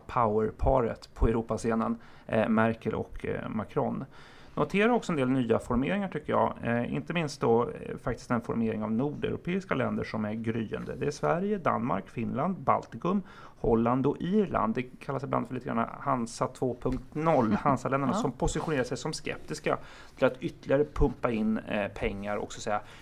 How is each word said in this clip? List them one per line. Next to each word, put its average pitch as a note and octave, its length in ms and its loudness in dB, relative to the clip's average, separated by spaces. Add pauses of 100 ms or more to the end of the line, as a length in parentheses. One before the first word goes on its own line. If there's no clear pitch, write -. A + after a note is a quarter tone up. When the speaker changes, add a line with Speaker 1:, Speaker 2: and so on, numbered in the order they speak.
Speaker 1:
powerparet A2+ 1080 2
på - 140 4
Europascenen, A2+ 680 0 (280)
eh, A2 220 2
Merkel A2 460 2
och, - 320 -6
eh, - 220 -4
Macron. A#2 560 -2 (520)
Notera G3+ 380 4
också G#3+ 180 0
en D#3+ 40 0
del C3 140 2
nya A#2 280 4
formeringar, E3+ 500 0
tycker D3+ 240 -4
jag. A2 300 4
Eh, A#2+ 320 0
inte D3 180 -4
minst D#3+ 280 -2
då, A#2+ 220 4
eh, - 400 -6
faktiskt - 280 -6
en A#2 100 2
formering A2+ 420 -2
av A2 100 -2
nordeuropeiska C#3+ 840 -2
länder A2 300 0
som G#2+ 200 -4
är G#2+ 100 -4
gryende. A2+ 640 -4
Det C#3 100 -4
är D3 40 -2
Sverige, F3+ 480 0
Danmark, C3+ 500 0
Finland, B2+ 480 -2
Baltikum, C#3 680 0 (380)
Holland A#2+ 460 4
och D3 140 0
Irland. D3 540 0
Det B2+ 80 -2
kallas C3+ 400 -8
ibland C3 240 0
för C3 80 -8
lite B2 120 -8
grann A#2 200 0 (140)
Hansa B2+ 460 -2
två B2+ 340 -2
punkt B2+ 340 -4
noll, D3+ 380 4
Speaker 2:
<laughs> G3+ 100 2
Speaker 1:
Hansa-länderna, C3+ 500 2
Speaker 2:
Ja. G3 80 0
Speaker 1:
som C#3+ 120 0
positionerar D#3 520 0
sig B2+ 120 -6
som D#3 160 -6
skeptiska - 640 -4 (380)
till C3 100 4
att - 160 0
ytterligare D3 420 2
pumpa C#3 460 2
in, A2 280 2
eh, G#2 300 -2
pengar G2+ 480 -4
och G#2+ 160 -6
så - 60 -10
att - 40 -10
säga G#2 180 0 (220)